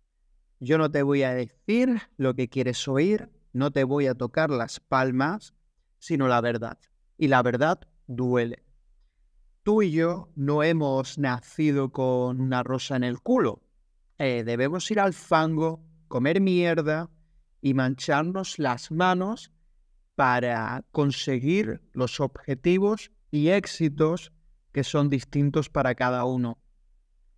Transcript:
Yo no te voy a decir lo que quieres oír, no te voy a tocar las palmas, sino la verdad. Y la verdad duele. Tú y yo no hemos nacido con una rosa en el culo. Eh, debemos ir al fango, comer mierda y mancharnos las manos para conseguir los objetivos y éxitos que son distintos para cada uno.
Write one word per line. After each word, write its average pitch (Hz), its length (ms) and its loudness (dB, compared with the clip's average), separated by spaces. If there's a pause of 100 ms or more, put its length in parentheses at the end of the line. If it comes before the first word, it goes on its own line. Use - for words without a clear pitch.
(600)
Yo 135 180 2
no 156 100 2
te 147 140 0
voy 139 220 2
a 127 100 0
decir 220 680 -2 (160)
lo 131 200 0
que 127 120 -2
quieres 123 380 -4
oír, 160 420 0 (240)
no 135 200 -2
te 139 100 2
voy 139 240 0
a 127 80 0
tocar 123 360 -2
las 117 280 -4
palmas, 131 720 -2 (460)
sino 139 300 0
la 123 120 4
verdad. 117 380 -4 (400)
Y 156 80 0
la 131 160 6
verdad 123 380 2 (260)
duele. 123 600 -2 (1000)
Tú 214 160 4
y 185 80 2
yo 165 460 -2
no 147 260 0
hemos 147 560 0
nacido 139 720 -2
con 127 500 -2
una 127 220 0
rosa 127 320 -4
en 127 80 0
el 120 180 -4
culo. 208 440 0 (520)
Eh, 123 280 -2
debemos 131 480 -2
ir 208 80 2
al 196 120 2
fango, 160 720 0 (220)
comer 143 340 0
mierda 170 720 2 (500)
y 135 140 2
mancharnos 151 840 -2
las 127 320 -2
manos 185 580 0 (640)
para 123 800 0
conseguir 143 880 0 (120)
los 127 260 -4
objetivos 180 920 -2 (220)
y 147 160 2
éxitos 160 840 0 (380)
que 139 140 -2
son 143 240 0
distintos 143 600 0
para 131 280 -2
cada 127 300 0
uno. 123 340 -2 (760)